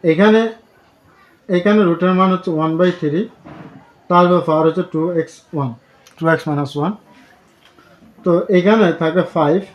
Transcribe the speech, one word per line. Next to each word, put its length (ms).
এখানে, 360
এখানে 360
রুটের 300
মান 180
হচ্ছে 180
ওয়ান 260
বাই 140
থ্রি, 200
তারপর 320
পাওয়ার 260
হচ্ছে 260
টু 100
এক্স 140
ওয়ান, 160
টু 100
এক্স 200
মাইনাস 280
ওয়ান। 160
তো 80
এখানে 440
থাকে 300
ফাইভ 240